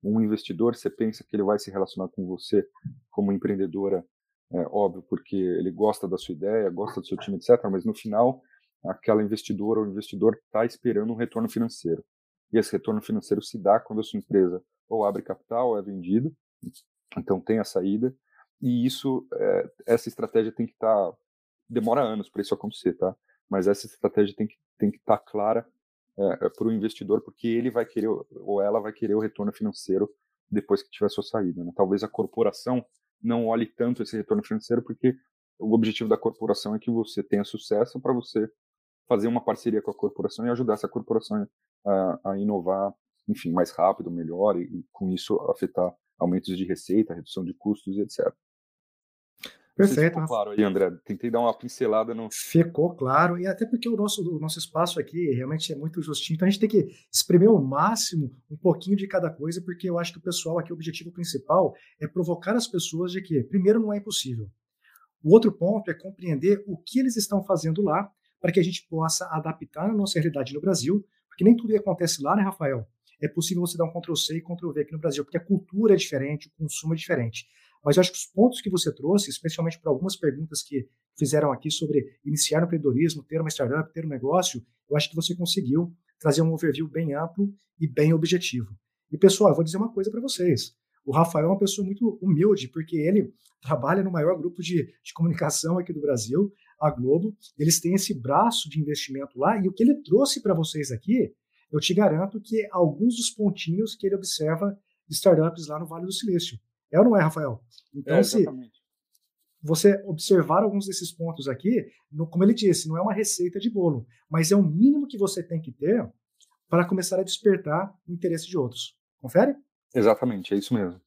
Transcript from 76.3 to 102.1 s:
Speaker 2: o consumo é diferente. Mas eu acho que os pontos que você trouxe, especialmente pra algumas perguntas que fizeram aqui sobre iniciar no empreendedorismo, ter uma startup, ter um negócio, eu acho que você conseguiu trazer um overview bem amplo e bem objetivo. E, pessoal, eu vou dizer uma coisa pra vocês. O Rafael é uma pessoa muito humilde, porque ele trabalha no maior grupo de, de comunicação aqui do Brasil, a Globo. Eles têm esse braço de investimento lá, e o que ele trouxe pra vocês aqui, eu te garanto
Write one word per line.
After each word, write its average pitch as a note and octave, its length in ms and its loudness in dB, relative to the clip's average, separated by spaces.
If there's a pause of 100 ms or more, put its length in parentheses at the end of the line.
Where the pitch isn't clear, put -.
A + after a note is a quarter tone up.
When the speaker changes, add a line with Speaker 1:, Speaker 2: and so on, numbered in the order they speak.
Speaker 2:
o - 140 -10
consumo D#3 300 -4
é E3 40 -2
diferente. C3+ 480 -4 (380)
Mas D3 140 4
eu F#3 40 6
acho F3+ 100 2
que - 60 -14
os - 100 -10
pontos B3 340 4
que G#3+ 80 -4
você E3+ 240 -2
trouxe, G3 360 0
especialmente E3 500 -4
pra D#3+ 120 -2
algumas E3+ 240 -2
perguntas D3 460 -4
que C3+ 260 -6 (300)
fizeram D3 340 2
aqui D3+ 200 -4
sobre D3 520 -2
iniciar D3+ 360 0
no F3 60 2
empreendedorismo, D3+ 580 0
ter D#3+ 180 -4
uma D#3 80 -2
startup, D3 420 -2
ter D#3+ 140 -10
um D#3 40 -6
negócio, C#3 540 -2 (260)
eu C#3+ 60 0
acho D3+ 140 0
que D#3+ 60 -12
você E3 200 -2
conseguiu E3+ 560 0 (280)
trazer D3+ 220 2
um D#3+ 120 2
overview D#3 340 -2
bem D3+ 260 -4
amplo F3 380 -2 (280)
e D#3+ 80 0
bem D3+ 260 4
objetivo. D#3 640 -2 (360)
E, D3+ 60 -8
pessoal, G3 320 8
eu C#3+ 60 4
vou E3 80 2
dizer D#3+ 140 -2
uma A3+ 140 -2
coisa G#3 200 -4
pra A#3+ 100 -6
vocês. F3+ 540 -2 (280)
O C#3 80 -6
Rafael D#3+ 340 2
é E3 40 2
uma G3 80 2
pessoa G3 260 0
muito G3+ 380 -2
humilde, F3 460 2
porque D#3+ 280 -8
ele F3 380 2 (260)
trabalha D3+ 440 0
no F#3+ 80 -2
maior E3+ 260 2
grupo E3+ 240 -8
de, E3 240 0 (180)
de - 100 -18
comunicação E3 680 -2
aqui F3 120 -6
do D3+ 80 -6
Brasil, C#3+ 520 0 (280)
a D3+ 120 4
Globo. D3 440 0 (220)
Eles D#3 220 2
têm F3 160 0
esse F#3+ 240 -2
braço D#3 500 2
de D#3 100 -4
investimento C#3 580 -6
lá, F#3+ 220 2
e F#3+ 80 2
o F#3+ 60 -2
que A3 100 0
ele C#4+ 200 4
trouxe B3 380 2
pra G3 120 2
vocês D#3 380 -2
aqui, F#3+ 420 0 (380)
eu D3+ 80 0
te F3+ 140 0
garanto F#3+ 460 2